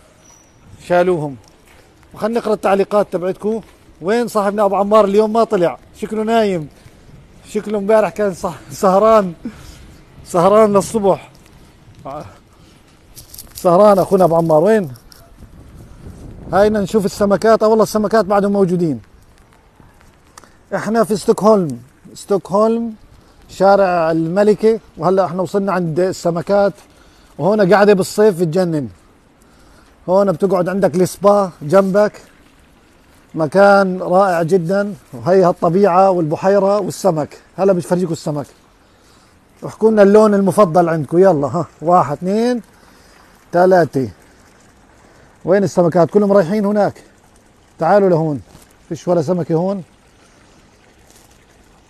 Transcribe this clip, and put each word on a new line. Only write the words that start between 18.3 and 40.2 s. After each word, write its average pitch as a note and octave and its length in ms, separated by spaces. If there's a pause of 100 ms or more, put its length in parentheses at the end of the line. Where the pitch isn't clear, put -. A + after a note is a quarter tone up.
موجودين. F3 500 (1700)
احنا G#3 280
في G#3 120
ستوكهولم، F#3 640 (360)
ستوكهولم A3 800 (560)
شارع F#3 600
الملكة، G3+ 680 (180)
وهلأ F#3 280
احنا E3+ 160
وصلنا G3 300
عند E3+ 280
السمكات، F#3 760 (640)
وهون G3 360
قاعدة G#3 200
بالصيف G3 460
بتجنن. D#3+ 500 (1200)
هون F#3+ 220
بتقعد F3+ 380
عندك F3+ 260
السبا F#3+ 540 (120)
جنبك، F#3+ 600 (1120)
مكان F#3+ 680
رائع F3 420
جدًا، F#3+ 500 (200)
وهي D#3 300
هالطبيعة F3+ 640
والبحيرة F#3+ 720
والسمك. D#3 580 (200)
هلا G3 160
بفرجيكم F3 380
السمك. D3 340 (1200)
احكوا G#3+ 260
لنا G#3+ 120
اللون G#3 300